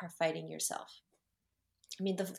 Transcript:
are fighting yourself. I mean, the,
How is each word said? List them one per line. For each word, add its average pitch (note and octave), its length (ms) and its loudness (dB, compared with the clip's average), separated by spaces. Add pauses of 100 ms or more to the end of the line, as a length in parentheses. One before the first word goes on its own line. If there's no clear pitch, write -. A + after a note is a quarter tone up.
are E3+ 80 -6
fighting D#3+ 400 2
yourself. - 520 -2 (960)
I F#3+ 40 -2
mean, F#3+ 120 4
the, F#3+ 80 2 (160)